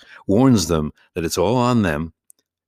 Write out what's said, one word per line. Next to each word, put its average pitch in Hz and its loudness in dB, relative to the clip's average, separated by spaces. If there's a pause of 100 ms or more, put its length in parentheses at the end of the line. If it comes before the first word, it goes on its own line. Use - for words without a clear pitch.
(260)
warns 107 2
them 76 -2 (220)
that 85 -6
it's 82 -6
all 92 0
on 120 0
them. 82 -4 (560)